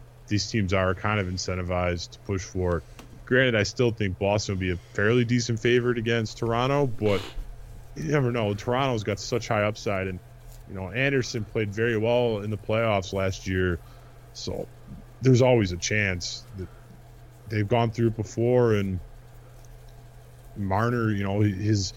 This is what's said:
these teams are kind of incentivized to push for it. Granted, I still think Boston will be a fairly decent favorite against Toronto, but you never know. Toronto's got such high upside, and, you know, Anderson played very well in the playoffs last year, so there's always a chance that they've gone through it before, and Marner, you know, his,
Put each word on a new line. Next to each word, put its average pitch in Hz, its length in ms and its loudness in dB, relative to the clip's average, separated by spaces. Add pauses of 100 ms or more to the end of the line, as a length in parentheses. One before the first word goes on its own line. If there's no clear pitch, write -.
(260)
these 104 240 -2
teams 98 220 0
are 95 240 2
kind 104 240 0
of 92 80 -2
incentivized 90 840 -4
to - 80 -18
push 95 220 -4
for 90 360 -2
it. 78 40 -6 (440)
Granted, 127 280 4
I 107 80 6
still 120 300 2
think 98 260 -2
Boston 101 380 0
will 92 40 -4
be 92 120 0
a 87 40 -4 (180)
fairly 117 300 4
decent 117 360 0
favorite 120 360 2
against 117 420 -2
Toronto, 127 480 0
but 104 360 0 (720)
you 151 160 -6
never 139 220 2
know. 110 220 0
Toronto's 120 500 0
got 104 160 -2
such 117 260 -4
high 107 160 2
upside, 104 460 -2
and, 92 100 -6 (500)
you 95 60 -12
know, 92 160 -8
Anderson 127 540 0
played 107 280 -2
very 113 260 0
well 117 420 2
in 104 100 -6
the 107 80 -4
playoffs 107 540 0
last 95 340 -2
year, 92 320 0 (540)
so - 340 -8 (540)
there's 123 220 6
always 120 300 6
a 87 40 -4
chance 95 680 -2 (120)
that 90 120 -10 (800)
they've 107 180 0
gone 117 240 4
through 117 180 2
it 110 80 -2
before, 117 580 4
and 98 260 0 (1600)
Marner, 110 540 2
you 101 140 0
know, 98 160 2
his, 104 560 2